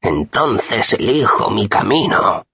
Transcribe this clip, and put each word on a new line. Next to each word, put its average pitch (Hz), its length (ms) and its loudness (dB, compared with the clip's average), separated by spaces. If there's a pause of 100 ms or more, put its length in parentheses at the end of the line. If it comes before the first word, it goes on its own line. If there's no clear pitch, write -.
«Entonces 101 920 -2
elijo - 560 0
mi 104 200 0
camino» 101 840 0